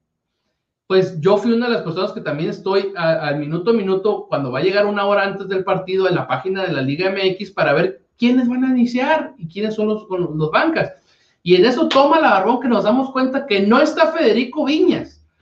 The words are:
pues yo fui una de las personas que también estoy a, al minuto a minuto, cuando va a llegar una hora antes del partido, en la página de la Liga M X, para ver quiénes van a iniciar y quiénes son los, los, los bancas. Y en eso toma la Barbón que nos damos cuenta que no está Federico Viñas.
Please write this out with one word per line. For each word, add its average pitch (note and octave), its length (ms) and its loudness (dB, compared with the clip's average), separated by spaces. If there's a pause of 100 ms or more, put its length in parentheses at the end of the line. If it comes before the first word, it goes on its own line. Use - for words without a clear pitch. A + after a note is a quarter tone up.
(880)
pues F3+ 340 0
yo G3 160 4
fui A#3 160 0
una A#3 140 0
de A#3 80 0
las - 80 -4
personas F3+ 280 -6
que - 100 -12
también D#3 280 -4
estoy G3 480 -2
a, E3 160 0 (140)
al D3 120 -2
minuto E3 320 -2
a - 20 4
minuto, F#3+ 540 -2
cuando C#3 240 -4
va D#3+ 80 -4
a D#3+ 40 -2
llegar G3+ 220 2
una G3+ 200 -2
hora G3+ 180 2
antes F#3+ 240 -6
del F#3 160 -2
partido, F#3+ 460 0
en E3+ 60 0
la C#3 120 -4
página F#3 360 -4
de D#3+ 100 -4
la C3+ 80 -2
Liga C#3+ 260 -2
M G3 200 -2
X, F#3 240 -6
para - 200 0
ver F3 340 -2 (120)
quiénes B3 320 2
van B3+ 160 -2
a C4 40 -2
iniciar B3+ 680 0
y E3 100 -12
quiénes G#3+ 280 -6
son G#3+ 120 0
los, G#3+ 220 -2
los, E3+ 260 -4
los D#3 160 -2
bancas. C#4+ 400 0 (500)
Y F3 140 4
en F3+ 100 6
eso C4 220 2
toma C#4+ 320 4
la C#4 120 4
Barbón G#3 280 2
que C4+ 80 -4
nos G#3 180 0
damos C4 260 0
cuenta C4 340 -2
que G3 160 0
no A3+ 180 4
está D#4 320 2
Federico B3+ 540 0
Viñas. - 580 0 (180)